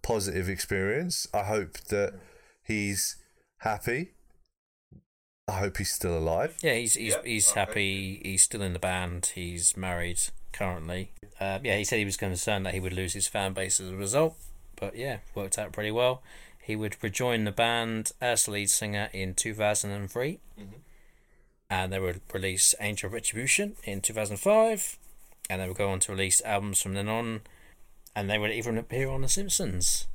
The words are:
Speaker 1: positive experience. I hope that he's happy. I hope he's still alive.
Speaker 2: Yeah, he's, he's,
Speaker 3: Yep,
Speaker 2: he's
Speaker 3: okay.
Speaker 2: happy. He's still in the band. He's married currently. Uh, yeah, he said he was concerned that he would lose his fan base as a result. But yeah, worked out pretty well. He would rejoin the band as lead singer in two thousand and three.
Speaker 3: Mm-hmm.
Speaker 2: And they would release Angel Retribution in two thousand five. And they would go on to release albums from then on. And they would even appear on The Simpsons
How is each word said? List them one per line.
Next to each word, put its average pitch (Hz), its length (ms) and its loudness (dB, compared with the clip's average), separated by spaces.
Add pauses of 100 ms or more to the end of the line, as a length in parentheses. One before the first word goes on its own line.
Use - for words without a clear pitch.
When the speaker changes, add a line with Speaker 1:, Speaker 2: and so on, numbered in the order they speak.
Speaker 1:
positive 92 460 0
experience. 104 840 0
I 104 120 2
hope 101 340 0 (100)
that 101 260 2 (480)
he's 101 540 0 (420)
happy. 120 520 -2 (1400)
I 98 40 -4
hope 95 260 0
he's 98 140 -2
still 87 260 0
alive. 85 440 2
Speaker 2:
Yeah, 151 120 4
he's, 113 200 4
he's, 104 200 2
Speaker 3:
Yep, - 100 0
Speaker 2:
he's 113 260 4
Speaker 3:
okay. 107 100 2
Speaker 2:
happy. 98 640 0
He's 95 200 2
still - 200 4
in 92 120 0
the 90 40 -2
band. 90 560 -2
He's 87 400 -2
married 87 460 -2 (320)
currently. 90 600 -6 (280)
Uh, 98 220 -2
yeah, 110 160 2
he 104 60 0
said 117 140 0
he 107 60 2
was 98 140 -2
concerned 95 480 -2
that 90 80 -2
he 95 60 -2
would 90 120 -4
lose 92 220 -2
his 98 120 -2
fan 98 280 -2
base 92 260 0
as 95 100 -10
a 92 60 -6
result. 131 400 2 (400)
But 98 200 -6
yeah, 120 220 -4 (160)
worked 98 240 -2
out 104 140 -6
pretty 107 180 -4
well. 123 320 2 (400)
He 107 140 -4
would 107 260 -4
rejoin 117 420 0
the 104 80 0
band 113 680 0
as 123 260 4
lead 101 220 -2
singer 104 460 0
in 95 200 -4
two 110 200 -2
thousand 104 380 2
and 101 180 -6
three. 139 280 -4 (220)
Speaker 3:
Mm-hmm. 104 160 -14 (920)
Speaker 2:
And 95 220 0
they 98 60 -2
would 90 220 0 (120)
release 92 460 4
Angel 104 300 -2
Retribution 127 760 0
in 196 180 -4
two - 100 0
thousand 107 240 -2
five. 220 640 4 (500)
And 95 140 -2
they 92 60 -2
would 92 100 -6
go 101 120 4
on 95 100 0
to - 120 0
release 95 320 2
albums 101 380 2
from 98 100 -2
then 98 160 -2
on. 113 320 -2 (760)
And 104 140 -2
they 107 100 4
would 104 120 2
even 113 260 -2
appear 123 320 -2
on 135 140 2
The 135 60 6
Simpsons - 880 4